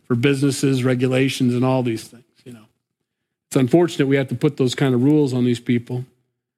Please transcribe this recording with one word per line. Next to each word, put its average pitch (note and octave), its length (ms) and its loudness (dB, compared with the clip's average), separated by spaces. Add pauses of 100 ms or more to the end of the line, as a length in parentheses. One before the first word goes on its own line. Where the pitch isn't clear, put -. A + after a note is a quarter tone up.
for B2+ 100 -2
businesses, C3+ 680 0
regulations, B2+ 680 0
and B2 100 0
all C3 200 0
these A#2 220 -4
things, - 180 -20 (200)
you B2+ 100 -20
know. A2 120 -20 (840)
It's - 80 -2
unfortunate D#3 500 2
we C#3 80 2
have C3+ 140 -2
to C3 60 -4
put D3 220 -2
those B2+ 160 0
kind C3+ 220 0
of A#2+ 80 2
rules D3 280 2
on B2 140 0
these A#2+ 140 0
people. B2 460 -4 (520)